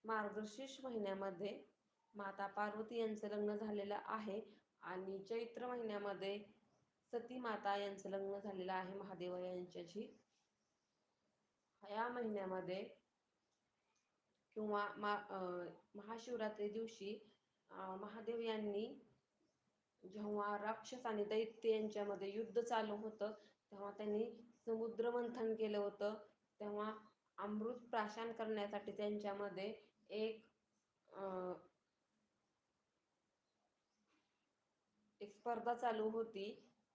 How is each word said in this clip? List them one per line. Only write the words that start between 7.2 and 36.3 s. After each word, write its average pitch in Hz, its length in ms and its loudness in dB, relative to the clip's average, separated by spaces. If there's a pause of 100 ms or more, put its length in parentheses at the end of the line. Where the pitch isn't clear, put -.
माता 208 400 2
यांचं 196 320 -2
लग्न 196 300 0
झालेलं 190 340 -2
आहे 185 220 0
महादेव 180 480 -2
यांच्याशी, 180 760 -4 (1600)
या 214 240 2
महिन्यामध्ये 196 760 0 (1700)
किंवा 208 440 2
मा-, 208 320 2
अं, 180 380 -2 (280)
महाशिवरात्री 214 760 -2
दिवशी, 214 640 -4 (380)
अं, 190 300 -6
महादेव 214 400 -4
यांनी 214 680 0 (1080)
जेव्हा 208 440 2
राक्षस 226 480 -2
आणि 208 200 4
दैत्य 220 440 2
यांच्यामध्ये 208 680 2
युद्ध 220 260 2
चालू 220 340 4
होतं, 214 360 -2 (400)
तेव्हा 202 200 -6
त्यांनी 214 400 2 (340)
समुद्र 226 460 2
मंथन 233 440 2
केलं 214 220 2
होतं. 202 500 2 (320)
तेव्हा 208 380 0 (400)
अमृत 214 380 0
प्राशन 226 560 0
करण्यासाठी 208 600 0
त्यांच्यामध्ये 208 1000 -2 (180)
एक, 220 420 -2 (580)
अं, 185 440 -2 (3750)
एक 208 160 -10
स्पर्धा 233 380 4
चालू 220 360 4
होती. 220 640 -2 (240)